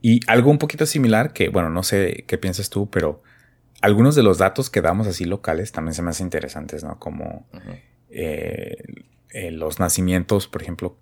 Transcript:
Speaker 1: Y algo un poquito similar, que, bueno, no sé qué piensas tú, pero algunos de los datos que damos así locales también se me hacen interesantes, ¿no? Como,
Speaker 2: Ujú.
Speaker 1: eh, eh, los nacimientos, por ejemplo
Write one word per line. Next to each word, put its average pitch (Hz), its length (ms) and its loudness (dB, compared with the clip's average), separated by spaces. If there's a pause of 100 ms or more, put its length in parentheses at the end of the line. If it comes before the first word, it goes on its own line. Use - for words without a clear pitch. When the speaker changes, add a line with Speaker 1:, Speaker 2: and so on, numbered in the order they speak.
Speaker 1:
Y 117 280 6
algo 120 220 6
un 151 80 4
poquito 156 280 -2
similar, 127 460 2
que, - 160 0
bueno, 85 220 0
no 87 120 -2
sé - 460 0
qué - 100 -2
piensas 95 320 -4
tú, 101 180 -4
pero 82 340 -2 (580)
algunos 113 340 6
de 139 80 6
los 92 160 6
datos 98 320 2
que 101 100 0
damos 90 260 0
así 92 180 -4
locales 90 480 -4
también 80 220 -6
se 82 80 -6
me 87 80 -2
hacen 90 160 -6
interesantes, 76 580 -8
¿no? 78 140 -12
Como, - 540 -12
Speaker 2:
Ujú. - 200 -16 (380)
Speaker 1:
eh, - 680 -8 (540)
eh, 90 200 -10
los 80 300 -6
nacimientos, 90 680 0
por - 160 -12
ejemplo 90 400 -8